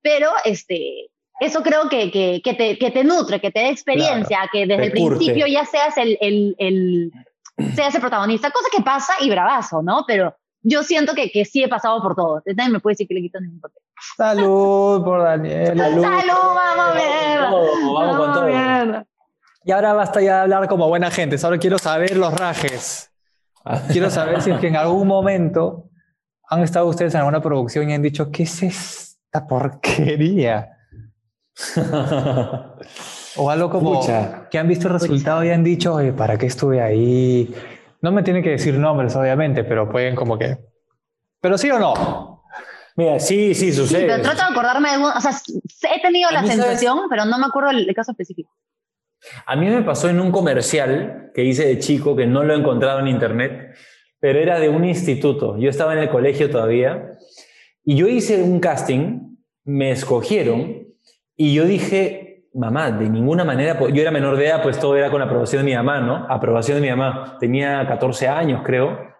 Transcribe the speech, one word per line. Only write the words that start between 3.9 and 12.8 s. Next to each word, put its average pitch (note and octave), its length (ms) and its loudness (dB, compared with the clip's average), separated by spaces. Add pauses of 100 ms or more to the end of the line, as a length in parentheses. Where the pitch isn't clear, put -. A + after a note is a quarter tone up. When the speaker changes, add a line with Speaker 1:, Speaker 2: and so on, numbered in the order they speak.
Speaker 2:
Claro, F#3+ 120 -4
Speaker 1:
que G#3 100 -2
desde G3 180 0
Speaker 2:
te - 80 2
Speaker 1:
el G3+ 60 -2
principio A#3+ 420 2 (100)
Speaker 2:
curte. C#4+ 80 0
Speaker 1:
ya D4 140 0
seas D4 320 0
el, A3+ 240 2
el, G3+ 340 0
el, F3+ 560 0 (640)
seas C#4+ 200 0
el - 60 2
protagonista, A3+ 520 0
cosa - 220 -2
que G4+ 80 2
pasa C4+ 380 0
y C#4 80 0
bravazo, F#3+ 540 0
¿no? G#3+ 240 0
Pero F#3+ 280 0 (280)
yo D4 200 2
siento D4+ 320 0
que, A#3+ 160 -2
que G#3 140 0
sí C4+ 180 -2
he B3+ 60 0
pasado A3+ 320 -2
por - 160 -2
todo. E3 220 0
Entonces F#3+ 180 -6
nadie B3 160 0
me G#3 80 0